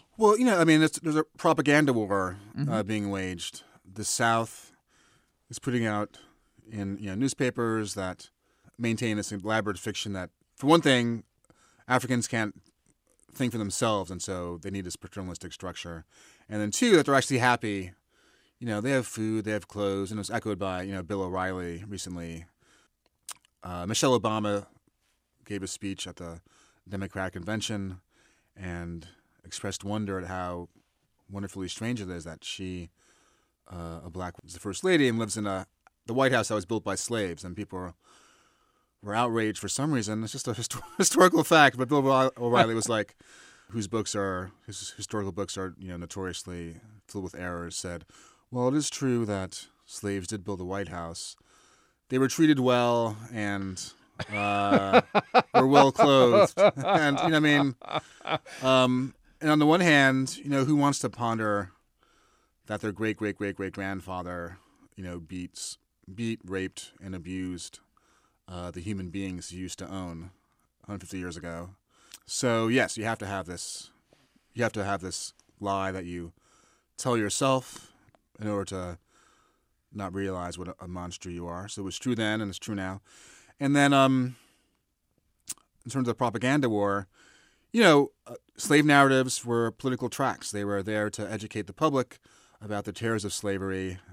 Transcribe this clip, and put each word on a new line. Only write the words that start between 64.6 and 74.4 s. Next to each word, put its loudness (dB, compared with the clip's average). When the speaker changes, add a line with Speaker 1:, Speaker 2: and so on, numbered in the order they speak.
Speaker 1:
you -14
know, -8
beats, -12
beat, -6
raped, -6
and -10
abused, -8
uh, -10
the -12
human -6
beings -8
he -14
used -10
to -12
own -10
a -20
hundred -10
fifty -12
years -8
ago? -10
So 0
yes, 0
you -6
have -4
to -8
have -6
this, -12